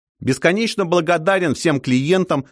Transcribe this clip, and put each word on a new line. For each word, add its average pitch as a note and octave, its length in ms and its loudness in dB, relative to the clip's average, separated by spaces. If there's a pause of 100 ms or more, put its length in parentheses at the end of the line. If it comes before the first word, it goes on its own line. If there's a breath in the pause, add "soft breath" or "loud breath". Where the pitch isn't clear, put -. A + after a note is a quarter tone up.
(200)
Бесконечно G3 680 -2
благодарен E3+ 720 0
всем D3+ 240 0
клиентам, C#3+ 720 0